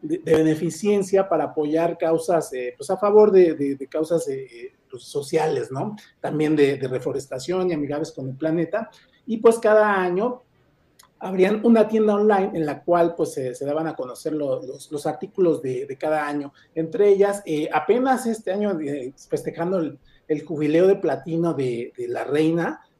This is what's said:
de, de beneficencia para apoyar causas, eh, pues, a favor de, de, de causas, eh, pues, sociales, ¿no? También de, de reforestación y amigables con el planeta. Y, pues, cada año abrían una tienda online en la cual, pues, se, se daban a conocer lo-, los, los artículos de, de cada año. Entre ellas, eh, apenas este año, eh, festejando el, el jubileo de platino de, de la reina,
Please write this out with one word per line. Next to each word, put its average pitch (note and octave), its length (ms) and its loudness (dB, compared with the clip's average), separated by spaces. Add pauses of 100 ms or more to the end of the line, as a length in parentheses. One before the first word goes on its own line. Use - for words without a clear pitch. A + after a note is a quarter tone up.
de, D#3+ 160 -6
de D#3+ 180 0
beneficencia F#3+ 960 2
para D#3 140 0
apoyar D#3 560 -2
causas, E3 540 0
eh, B2 220 -6
pues, - 140 -10
a F#3 80 -2
favor G#3 320 6
de, F3+ 240 6
de, C#3 220 -2
de C3+ 120 -10
causas, D#3 420 -2
eh, B2+ 440 -10 (160)
pues, B2 140 -18
sociales, C#3+ 680 -2
¿no? C3+ 240 -6 (240)
También D3+ 360 0
de, C#3 220 4
de C3+ 100 -4
reforestación C3+ 840 -4
y F3 40 -2
amigables D3 380 -4
con C3+ 180 -10
el C3 60 -10
planeta. E3 540 -2 (380)
Y, A3+ 100 -4
pues, A3+ 220 6
cada G#3+ 420 4
año F#3+ 400 -2 (800)
abrían F#3+ 440 2
una A3 200 6
tienda G#3+ 300 2
online G3+ 380 2
en D#3+ 120 -2
la C#3 160 -6
cual, E3+ 340 2
pues, D#3+ 180 -4
se, B2+ 200 -6
se C#3 120 -10
daban D3+ 220 -2
a D3+ 80 -6
conocer B2+ 360 -8
lo-, C#3+ 340 -4
los, C#3 240 -14
los D3 160 -8
artículos E3 560 0
de, C3 240 -6
de C3+ 120 -10
cada D#3 280 -2
año. D3 280 -6 (200)
Entre E3 360 2
ellas, G3+ 360 4
eh, D#3 280 -2
apenas A#3+ 520 0
este G#3+ 280 -4
año, G3+ 260 -2
eh, C#3 340 -8 (160)
festejando E3+ 500 -4
el, C#3+ 200 -6 (300)
el D3+ 160 -2
jubileo D#3 420 2
de F#3+ 80 4
platino E3 580 -2
de, B2+ 440 -4
de A#2+ 100 -8
la A#2 160 -6
reina, D#3+ 560 0 (200)